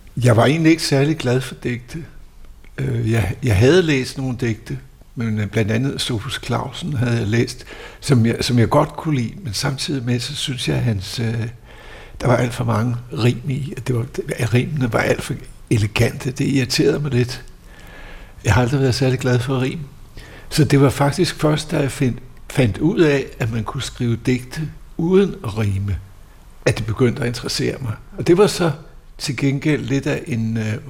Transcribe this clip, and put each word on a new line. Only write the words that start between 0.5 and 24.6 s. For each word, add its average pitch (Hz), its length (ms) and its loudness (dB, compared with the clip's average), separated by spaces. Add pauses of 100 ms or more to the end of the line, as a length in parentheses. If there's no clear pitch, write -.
ikke 165 120 4
særlig 147 340 2
glad 127 240 2
for - 140 -10
digte. 123 480 -8 (760)
Øh, 117 340 -2
jeg, 104 320 2
jeg 107 140 4
havde 143 240 8
læst 139 360 0
nogle 131 240 -4
digte, 120 360 -4 (380)
men, 110 240 -2
øh, 104 80 -2
blandt 107 240 0
andet 131 300 -2
Sophus - 440 -4
Clausen 131 480 -4
havde 120 240 0
jeg 110 100 -2
læst, 117 380 0 (340)
som 120 260 4
jeg, 117 160 2
som 123 180 2
jeg 110 100 6
godt 147 260 4
kunne 156 200 -2
lide, 117 180 -2 (100)
men 113 100 -6
samtidig 139 520 -4
med, 123 140 0
så 143 160 -6
synes 127 320 -4
jeg, 143 100 0
at 120 60 0
hans, 104 360 -2
øh, 113 280 -2 (760)
der - 60 0
var 123 80 6
alt 127 180 0
for 131 100 -4
mange 117 320 0 (280)
rim 120 260 2
i, 143 280 -4
at - 100 -8
det 131 80 0
var, 117 100 -2 (320)
at 113 160 0
rimene 127 400 0
var 104 60 2
alt - 240 0
for 139 100 -6 (360)
elegante. 117 640 0
Det 139 160 -2
irriterede 139 520 2
mig 147 120 -4
lidt. 120 320 0 (1000)
Jeg 110 100 2
har 123 80 4
aldrig 135 200 2
været 131 140 4
særlig 127 240 2
glad 123 200 2
for 127 220 0
rim. 139 180 -2 (680)
Så 151 140 2
det 135 180 6
var 139 80 8
faktisk 143 460 0
først, 151 360 0
da 156 80 0
jeg 139 120 0
find-, 127 260 -2 (320)
fandt 110 280 2
ud 190 220 2
af, 143 260 4 (140)
at 113 120 -2
man 113 120 -2
kunne 123 200 -6
skrive 117 420 -2
digte 127 360 -2 (360)